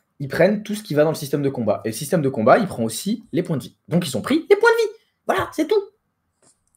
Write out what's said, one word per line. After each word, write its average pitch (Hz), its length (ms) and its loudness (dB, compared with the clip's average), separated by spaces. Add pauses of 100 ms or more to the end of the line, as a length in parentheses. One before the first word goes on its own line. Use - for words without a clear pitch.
(200)
ils 139 80 -8
prennent 202 340 2
tout 208 140 -6
ce - 80 -14
qui 147 100 -8
va 147 80 4
dans 160 80 4
le 151 60 -4
système 143 260 -4
de 139 60 0
combat. 113 360 -2
Et 117 40 -4
le 110 40 -4
système 151 300 -2
de 139 60 0
combat, 123 300 4
il 208 100 -2
prend - 160 -4
aussi - 480 -4
les 165 100 -2
points 170 140 -4
de - 80 -6
vie. - 120 -20 (120)
Donc, 175 180 0
ils 131 100 -4
ont - 60 -2
pris 311 260 -2
les 403 60 6
points 453 160 4
de 453 60 4
vie. 440 200 0 (300)
Voilà, 370 260 -2
c'est 311 140 -2
tout. 415 160 2 (960)